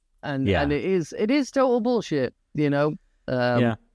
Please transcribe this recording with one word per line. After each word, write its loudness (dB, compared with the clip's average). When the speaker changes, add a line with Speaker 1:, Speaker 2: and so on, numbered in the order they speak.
Speaker 1:
And, -4
Speaker 2:
Yeah. 2
Speaker 1:
and 0
it -2
is, -2
it 0
is 0
total 2
bullshit, -2
you 2
know? 2
Um, 0
Speaker 2:
Yeah. 2